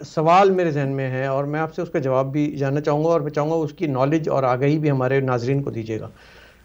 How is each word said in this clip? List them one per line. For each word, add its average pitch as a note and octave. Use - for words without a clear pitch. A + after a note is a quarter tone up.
सवाल F3
मेरे F3+
जहन C#3
में C3+
है C3
और C#3
मैं D3
आपसे D#3+
उसका E3+
जवाब C3+
भी D3
जानना C#3
चाहूँगा D3+
और E3
मैं D3
चाहूँगा D3+
उसकी D#3
नॉलेज D3
और C3+
आगाही C3+
भी D3+
हमारे C3+
नाजरीन C3
को C#3
दीजिएगा। A2